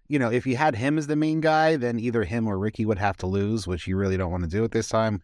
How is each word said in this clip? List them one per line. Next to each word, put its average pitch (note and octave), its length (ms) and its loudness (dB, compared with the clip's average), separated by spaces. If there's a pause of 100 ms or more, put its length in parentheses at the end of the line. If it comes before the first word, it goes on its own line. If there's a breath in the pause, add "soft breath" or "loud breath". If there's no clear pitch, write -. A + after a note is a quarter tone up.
you D3 100 2
know, A#2+ 120 2
if B2 160 0
you B2+ 100 0
had D3+ 180 2
him C3+ 220 0
as D3+ 100 -2
the D3+ 80 -2
main D#3 280 0
guy, D#3+ 340 4
then A#2+ 240 -2
either A2+ 240 0
him A2 240 -2
or G2 100 -2
Ricky G#2+ 280 -2
would G#2+ 120 2
have G2 200 -2
to - 80 -6
lose, G2+ 400 0
which F2+ 200 -4
you F#2 120 -2
really F#2+ 180 2
don't F#2 160 -2
wanna F2+ 140 -2
do G2+ 180 0
at A2+ 60 -2
this A2 180 -2
time, A2 360 0